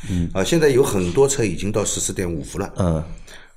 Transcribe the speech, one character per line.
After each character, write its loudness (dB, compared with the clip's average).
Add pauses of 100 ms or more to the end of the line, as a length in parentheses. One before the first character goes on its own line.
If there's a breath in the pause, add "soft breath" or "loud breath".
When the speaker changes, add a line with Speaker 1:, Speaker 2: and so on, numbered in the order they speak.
Speaker 1:
嗯。 0
Speaker 2:
啊， 0
现 2
在 6
有 6
很 0
多 4
车 0
已 0
经 -4
到 0
十 -4
四 -4
点 -4
五 -4
伏 -10
了。 -6
Speaker 1:
嗯。 2 (540 loud breath)